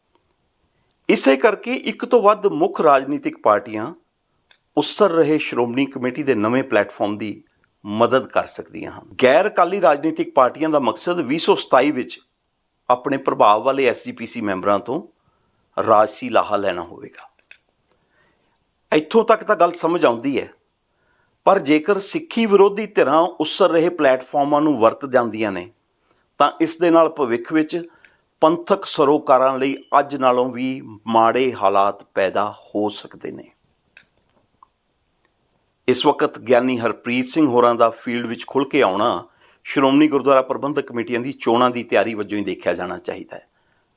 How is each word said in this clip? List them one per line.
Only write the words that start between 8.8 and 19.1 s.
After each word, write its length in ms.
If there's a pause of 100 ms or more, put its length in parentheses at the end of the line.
ਹਨ। 320
ਗੈਰ 240
ਅਕਾਲੀ 340
ਰਾਜਨੀਤਿਕ 540
ਪਾਰਟੀਆਂ 340
ਦਾ 100
ਮਕਸਦ 420
ਵੀਹ 180
ਸੌ 160
ਸਤਾਈ 360
ਵਿੱਚ 280 (720)
ਆਪਣੇ 300
ਪ੍ਰਭਾਵ 440
ਵਾਲੇ 220
ਐਸ 200
ਜੀ 60
ਪੀ 140
ਸੀ 160
ਮੈਂਬਰਾਂ 380
ਤੋਂ 220 (760)
ਰਾਜਸੀ 520
ਲਾਹਾ 280
ਲੈਣਾ 240
ਹੋਵੇਗਾ। 480 (1600)
ਇੱਥੋਂ 320